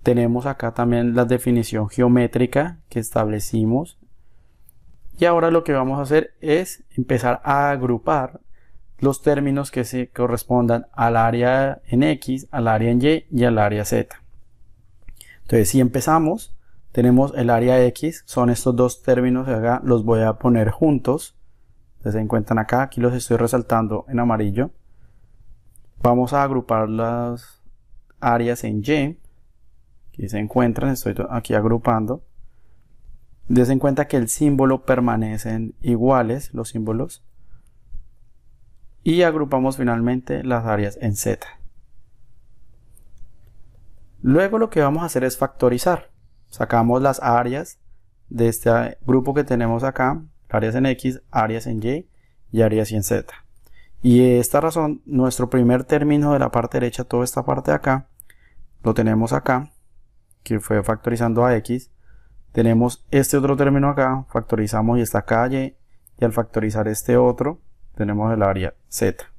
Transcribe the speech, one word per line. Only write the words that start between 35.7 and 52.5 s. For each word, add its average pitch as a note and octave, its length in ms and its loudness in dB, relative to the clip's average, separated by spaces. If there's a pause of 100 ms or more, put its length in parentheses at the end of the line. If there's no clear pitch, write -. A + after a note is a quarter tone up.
iguales, B2 760 0
los A#2 140 -8
símbolos. A2+ 540 -6 (1800)
Y E3+ 180 2
agrupamos C#3 560 0
finalmente B2+ 640 -2
las B2 220 -2
áreas G#2 360 -2
en A2 140 -2
Z. - 300 -4 (2750)
Luego F#3 340 2
lo A3 140 0
que D#3+ 100 0
vamos D3 220 0
a - 20 -6
hacer C3 180 -2
es B2+ 140 -2
factorizar. C3+ 720 0 (400)
Sacamos A#2 500 2
las C3+ 220 2
áreas B2 580 -2 (500)
de A#2 180 0
este A#2 580 0
grupo C3 280 2
que D3 100 0
tenemos A#2+ 400 0
acá, C3+ 400 -2 (260)
áreas A2 260 -2
en C3 100 2
X, C3 360 -4 (100)
áreas A2+ 340 -2
en A2+ 160 -6
Y C3+ 260 -4 (440)